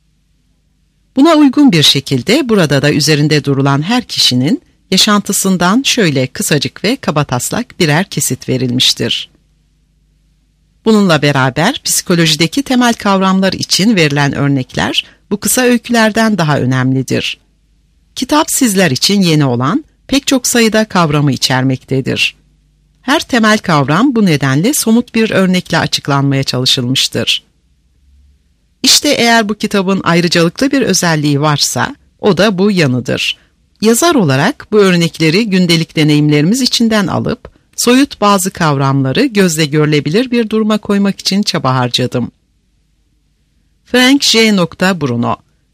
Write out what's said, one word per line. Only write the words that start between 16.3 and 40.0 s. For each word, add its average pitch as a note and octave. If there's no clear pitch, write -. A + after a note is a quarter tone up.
daha D3+
önemlidir. B2+
Kitap D4+
sizler F#3+
için G3
yeni D3+
olan C3+
pek C4+
çok C4
sayıda A3
kavramı D3
içermektedir. B2+
Her D4
temel A3
kavram E3
bu G#3+
nedenle D3+
somut A#3
bir A3
örnekle F3+
açıklanmaya C#3
çalışılmıştır. B2+
İşte -
eğer A#3
bu G#3+
kitabın G3
ayrıcalıklı E3+
bir C#4
özelliği D#3
varsa, D3+
o F#3+
da F#3+
bu G3+
yanıdır. C3
Yazar A#3+
olarak E3
bu G#3+
örnekleri F3
gündelik E3+
deneyimlerimiz D3+
içinden A3
alıp, -
soyut C4
bazı G3+
kavramları C#3
gözle F#3
görülebilir D3+